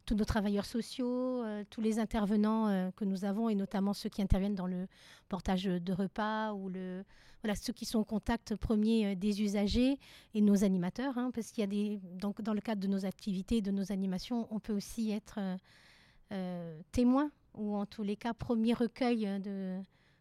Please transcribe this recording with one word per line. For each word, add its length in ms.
tous 100
nos 120
travailleurs 400
sociaux, 760
euh, 280
tous 100
les 180
intervenants, 680
euh, 220
que 160
nous 180
avons, 240
et 60
notamment 400
ceux 160
qui 100
interviennent 340
dans 120
le 200
portage 340
de 300
repas, 580
ou 160
le, 360
voilà, 120
ceux 180
qui 140
sont 140
au 40
contact 520
premier, 500
euh, 80
des 260
usagers 580
et 80
nos 200
animateurs, 540
hein, 160
parce 200
qu'il 100
y 20
a 40
des, 320
donc, 300
dans 100
le 80
cadre 220
de 40
nos 200
activités, 560
de 80
nos 220
animations, 580
on 100
peut 140
aussi 360
être, 280
euh, 180
euh, 460
témoin, 380
ou 220
en 100
tous 160
les 140
cas, 180
premier 400
recueil, 520
euh, 120
de, 440